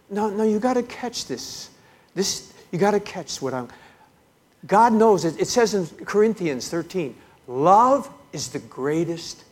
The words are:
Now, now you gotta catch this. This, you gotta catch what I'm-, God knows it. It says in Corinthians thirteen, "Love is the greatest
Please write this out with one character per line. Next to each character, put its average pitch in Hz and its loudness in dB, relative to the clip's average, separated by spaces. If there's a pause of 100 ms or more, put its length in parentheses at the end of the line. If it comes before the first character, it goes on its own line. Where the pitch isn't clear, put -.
(120)
Now, 208 -2
now 208 -2
you 214 2
gotta 247 0
catch - -10
this. - -12 (420)
This, - -6 (180)
you 180 -4
gotta 202 2
catch - -12
what 127 -4
I'm-, 123 -8 (1000)
God 226 6
knows 208 4
it. 151 -4
It 175 0
says 226 2
in 180 -2 (180)
Corinthians 190 0
thirteen, 165 -6 (340)
"Love 202 4 (240)
is - -10
the 143 -8
greatest 160 -6